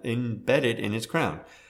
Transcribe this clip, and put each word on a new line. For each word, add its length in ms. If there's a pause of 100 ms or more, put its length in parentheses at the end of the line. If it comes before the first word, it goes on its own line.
embedded 760
in 160
its 120
crown. 340 (300)